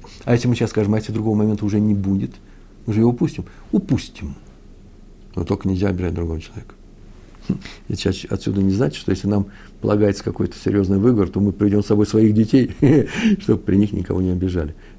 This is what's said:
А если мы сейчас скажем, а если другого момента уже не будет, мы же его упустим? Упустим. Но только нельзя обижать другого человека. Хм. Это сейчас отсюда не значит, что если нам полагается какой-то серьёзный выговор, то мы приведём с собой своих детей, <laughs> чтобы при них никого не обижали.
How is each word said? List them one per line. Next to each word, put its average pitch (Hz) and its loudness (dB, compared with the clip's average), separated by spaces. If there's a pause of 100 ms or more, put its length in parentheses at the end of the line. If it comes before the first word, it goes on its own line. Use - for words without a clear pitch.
(260)
А 123 0
если 120 2
мы 120 0
сейчас 110 -2
скажем, 104 0
а 107 0
если 107 -6
другого 110 -2
момента 104 0
уже 104 0
не 107 2
будет, 98 -2 (540)
мы 110 -2
же 104 2
его 117 4
упустим? 120 -2 (260)
Упустим. - -4 (1000)
Но 87 -4
только 95 -2
нельзя 95 0
обижать 90 -2
другого 82 -4
человека. - -16 (720)
Хм. - -2 (280)
Это 101 -6
сейчас - -4
отсюда 101 -2
не 98 2
значит, 131 -2
что - -4
если 95 -4
нам 101 0 (320)
полагается 104 2
какой-то 98 -4
серьёзный 98 0
выговор, 104 4
то 95 -4
мы 101 2
приведём 104 0
с - -16
собой 104 2
своих 110 4
детей, 113 2 (100)
<laughs> 156 4
чтобы - 0
при 95 0
них 101 2
никого 95 -2
не 92 0
обижали. 87 -2 (240)